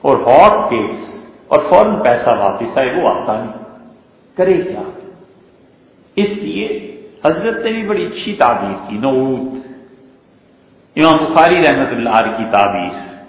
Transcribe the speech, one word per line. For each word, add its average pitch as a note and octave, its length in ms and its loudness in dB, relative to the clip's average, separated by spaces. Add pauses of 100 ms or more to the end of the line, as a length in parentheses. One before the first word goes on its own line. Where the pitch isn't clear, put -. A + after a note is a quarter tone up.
اور C#3 120 4 (100)
ہاٹ D#3 280 6 (160)
کیس G#2+ 280 -4 (500)
اور - 200 4
فوراً G#3 260 4 (100)
پیسہ A#2+ 260 2 (100)
واپس G2 380 -2
آئے، B2+ 160 0
وہ F3 160 -2
آتا G#2+ 260 -4
نہیں، A2 180 -10 (840)
کرے F#3 260 2
کیا؟ - 200 -8 (1300)
اس G3+ 220 0
لیے G#3 280 -6 (580)
حضرت F#3+ 400 0
نے A3+ 80 -2
بھی A3+ 160 -6
بڑی G3 180 -2
اچھی - 340 -8
تعبیر A2 360 0 (120)
کی، G#2 100 -10
نعوت، C3 560 -2 (1400)
امام D#3 280 4
بخاری E3+ 380 4
رحمۃ C3+ 300 2
اللہ A#2 280 -2
علیہ A2+ 180 -2
کی A2 140 -4
تعبیر G2+ 400 0 (360)